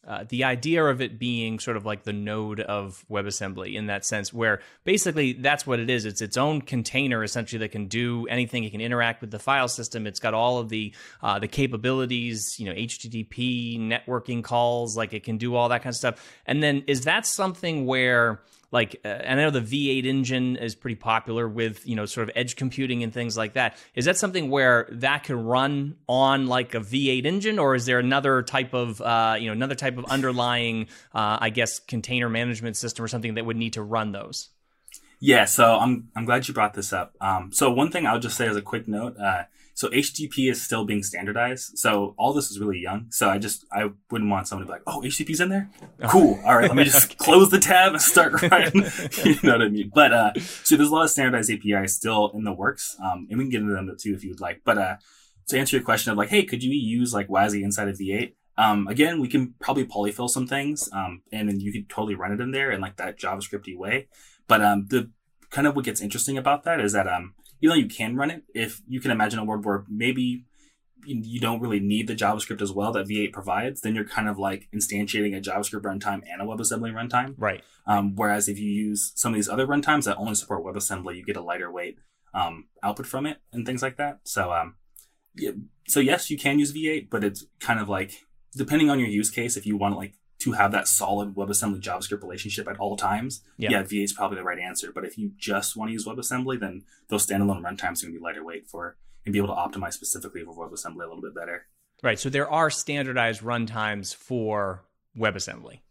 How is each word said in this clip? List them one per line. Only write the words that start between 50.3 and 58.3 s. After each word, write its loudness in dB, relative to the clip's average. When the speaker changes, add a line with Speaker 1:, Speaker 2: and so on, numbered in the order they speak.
Speaker 2:
so 2
there's 6
a 2
lot 6
of 4
standardized 2
A -2
P 0
Is 2
still 2
in -4
the -2
works. -4
Um, -4
and -4
we 0
can -4
get 0
into 0
them -6
too -4
if -10
you -8
would -12
like. -8
But, 4
uh, -2
to 0
answer 0
your 2
question 0
of 0
like, 0
"Hey, 4
could -6
you 0
use, 0
like, -2
wasi 2
inside -2
of -4
V -4
eight?" -4